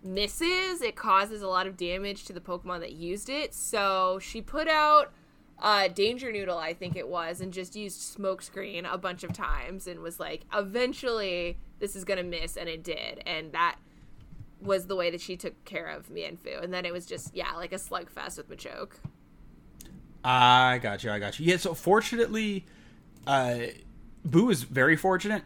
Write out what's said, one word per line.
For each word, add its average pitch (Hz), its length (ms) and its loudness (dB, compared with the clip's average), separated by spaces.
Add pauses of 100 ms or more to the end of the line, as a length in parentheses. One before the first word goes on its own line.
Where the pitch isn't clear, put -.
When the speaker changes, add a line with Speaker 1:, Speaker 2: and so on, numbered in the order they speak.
Speaker 1:
misses, 339 800 0
it 220 140 -2
causes 208 460 4
a 196 60 -4
lot 185 180 2
of 190 100 -8
damage 185 480 -4
to - 80 -14
the 175 80 -10
Pokemon 180 400 -6
that 170 120 -10
used 175 360 -6
it. 285 260 -4
So 190 680 2
she 220 220 -10
put 311 260 -2
out, 302 440 6 (460)
uh, 202 300 4
Danger 226 440 0
Noodle, 190 260 -2
I 160 160 -4
think 175 220 -6
it 139 120 -6
was, 170 320 -4
and 185 120 -8
just 180 240 -10
used 202 240 -8 (180)
Smokescreen 190 760 -6
a 185 60 -4
bunch 180 240 -6
of 180 100 -6
times 180 540 -4
and 175 140 -12
was 165 180 -10
like, 160 240 -8 (100)
"Eventually, 208 1040 -2 (200)
this 202 160 -4
is 190 100 -10
gonna 185 200 -2
miss," 170 320 -6
and 175 120 -6
it 160 140 -8
did. 165 440 -8
And 156 260 -6
that 165 240 2 (840)
was 196 260 2
the 190 100 -4
way 175 140 2
that 170 100 -6
she 180 160 -8
took - 280 -10
care 165 220 -8
of 151 220 -10
Mienfoo. 170 540 -8
And 175 100 -6
then 180 120 -6
it 175 80 -4
was 175 140 -8
just, - 280 -10
yeah, 175 200 -4
like, 170 180 -8
a 185 40 -8
slugfest 180 600 -10
with 156 120 -14
Machoke. - 440 -12 (1300)
Speaker 2:
I 127 580 8
got 104 200 -4
you, 117 80 -2
I 104 80 -2
got 101 220 -6
you. 156 60 2
Yeah, 180 100 6
so 170 180 -2
fortunately, 214 880 2 (640)
uh, 127 320 4 (680)
Boo 190 260 6
is 143 120 4
very 135 340 6
fortunate 190 500 2